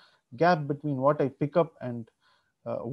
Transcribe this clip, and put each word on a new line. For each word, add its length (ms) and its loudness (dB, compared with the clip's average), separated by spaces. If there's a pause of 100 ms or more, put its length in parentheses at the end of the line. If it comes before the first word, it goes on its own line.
(380)
gap 300 2
between 300 -4
what 220 2
I 100 0
pick 280 -4
up 240 2
and, 260 -10 (600)
uh, 100 -4 (160)